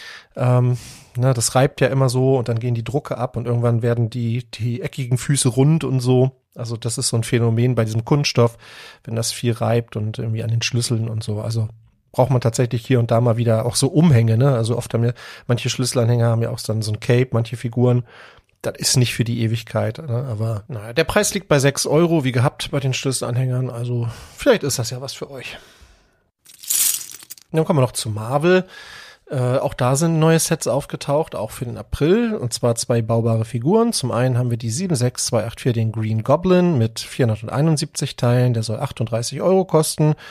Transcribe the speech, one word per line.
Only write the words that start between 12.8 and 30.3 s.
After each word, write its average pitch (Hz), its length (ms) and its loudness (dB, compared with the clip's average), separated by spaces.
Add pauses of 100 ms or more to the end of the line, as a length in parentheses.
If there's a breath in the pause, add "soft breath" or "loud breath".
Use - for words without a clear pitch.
hier 127 140 4
und 117 100 0
da 117 100 4
mal 117 160 2
wieder 113 300 2
auch 117 80 -2
so 135 140 2
Umhänge, 117 500 4
ne? 135 160 4
Also 113 220 0
oft - 180 -4
haben 113 80 2
ja, 120 100 2 (360 loud breath)
manche 123 200 0
Schlüsselanhänger 120 580 2
haben 117 160 2
ja 113 80 -2
auch 120 100 -6
dann 110 200 -2
so 107 120 -2
ein 107 80 -4
Cape, 127 320 2
manche 117 240 -2
Figuren. 123 480 2 (580 loud breath)
Das - 140 -6
ist - 200 -2
nicht 123 180 2
für 120 100 -2
die 117 180 -2
Ewigkeit, 110 560 -2
ne? 135 320 -6
Aber 110 380 -4
naja, 113 240 -12
der 156 120 0
Preis - 300 0
liegt 196 140 -6
bei 147 100 4
sechs 135 280 2
Euro, 160 360 2
wie 127 100 -2
gehabt 127 380 -2
bei 147 80 -4
den 131 160 -2
Schlüsselanhängern. 127 760 -2
Also 117 400 -4 (280 loud breath)
vielleicht 247 260 2
ist 143 160 -2
das 117 120 -6
ja 127 100 -10
was 135 120 -10
für - 200 -14
euch. - 260 -14 (1900 soft breath)
Dann 160 140 0
kommen 160 140 2
wir 127 60 4
noch - 80 0
zu - 180 -6
Marvel. 143 540 2 (640 loud breath)
Äh, 127 260 0
auch - 160 -2
da 127 240 0
sind 165 220 2
neue 160 200 4